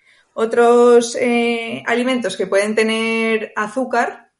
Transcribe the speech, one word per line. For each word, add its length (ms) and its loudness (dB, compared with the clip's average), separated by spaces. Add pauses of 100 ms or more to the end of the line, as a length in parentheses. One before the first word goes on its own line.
(340)
Otros, 840 4
eh, 680 -2
alimentos 500 -2
que 100 -4
pueden 300 0
tener 800 -2
azúcar, 840 -4